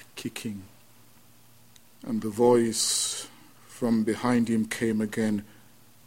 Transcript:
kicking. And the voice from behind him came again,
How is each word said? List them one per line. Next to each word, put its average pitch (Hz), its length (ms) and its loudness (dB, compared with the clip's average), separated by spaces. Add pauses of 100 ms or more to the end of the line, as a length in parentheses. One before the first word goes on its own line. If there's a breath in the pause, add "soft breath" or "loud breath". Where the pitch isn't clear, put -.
(160)
kicking. 104 480 -10 (1400)
And 113 160 -4
the 110 80 -4
voice 117 1000 2 (400 loud breath)
from 113 360 0
behind 117 460 2
him 110 160 0
came 110 340 -2
again, 107 460 -2 (600 loud breath)